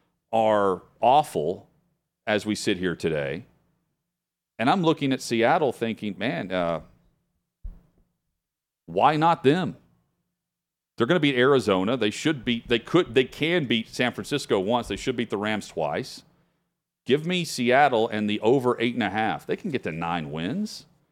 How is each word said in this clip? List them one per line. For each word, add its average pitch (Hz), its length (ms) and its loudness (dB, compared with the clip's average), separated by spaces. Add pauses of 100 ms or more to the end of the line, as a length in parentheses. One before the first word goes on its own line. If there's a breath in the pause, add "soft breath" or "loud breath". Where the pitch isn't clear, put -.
(340)
are 104 480 2 (180)
awful 110 680 0 (580)
as 107 180 0
we 107 80 -2
sit 101 240 0
here 87 200 -2
today. 73 480 -4 (1120)
And 117 100 2
I'm 185 140 2
looking 147 300 2
at 127 80 -4
Seattle 123 500 2
thinking, 107 460 -6
"Man, 113 340 -6
uh, 85 300 0 (2000)
why 107 300 2
not 160 280 2
them?" 151 340 2 (1200)
They're 117 100 0
gonna 175 140 2
beat 143 140 2
Arizona. 123 600 4
They 107 160 0
should 147 340 -4
beat, 120 220 -4
they 120 120 0
could, 165 360 0
they 131 100 4
can 160 400 -2
beat 113 280 -2
San 123 200 -2
Francisco 120 460 -2
once. 113 300 0
They 101 60 -4
should 127 200 -4
beat 117 140 -4
the 110 80 -4
Rams 107 320 -4
twice. 82 540 -6 (840)
Give 147 200 2
me 180 200 -2
Seattle 123 640 4
and 107 200 -2
the 104 120 -2
over 123 400 2
eight 120 140 0
and 120 80 -2
a 101 60 -2
half. 98 360 -4
They 87 100 -6
can 175 160 -8
get 123 120 -4
to 98 100 -6
nine 82 380 -6
wins. 107 540 -6 (260)